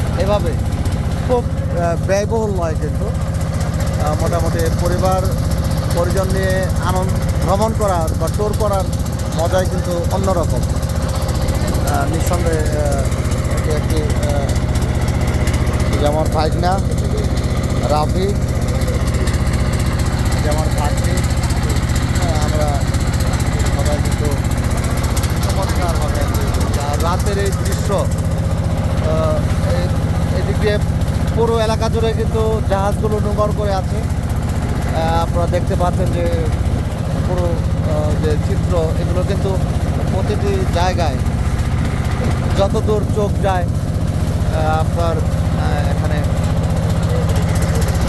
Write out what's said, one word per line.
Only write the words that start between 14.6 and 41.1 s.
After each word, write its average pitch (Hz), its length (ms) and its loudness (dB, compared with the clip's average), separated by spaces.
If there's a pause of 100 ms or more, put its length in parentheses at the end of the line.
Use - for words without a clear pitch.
যেমন 151 340 2
ভাইগনা, 175 440 0 (1080)
রাফি, 156 440 0 (2000)
যেমন 151 220 2 (140)
ভাগ্নি, - 320 0
আহ, - 1300 2
আমরা - 340 2 (1000)
সবাই - 200 2
কিন্তু - 300 0 (1160)
চমৎকারভাবে - 1400 0
আর 151 220 0
রাতের 180 340 0
এই 196 120 0
দৃশ্য, - 420 -2
আহ, - 1800 0
এই, - 680 0
এদিক - 220 0
দিয়ে 208 180 2 (580)
পুরো 233 240 2
এলাকা 220 280 0
জুড়ে 226 240 0
কিন্তু 220 580 0
জাহাজগুলো 202 500 0
নোঙর 208 360 0
করে 208 180 0
আছে। 190 220 -2
আহ, - 1300 -2
আপনারা 170 240 0
দেখতে 175 300 0
পাচ্ছেন 180 360 0
যে 175 140 0 (1000)
পুরো, 180 140 0
আহ, - 840 0
যে 156 120 2 (120)
চিত্র, - 280 0
এগুলো 165 520 0
কিন্তু 196 280 0 (560)
প্রতিটি 196 520 0 (100)
জায়গায় 170 420 0 (1400)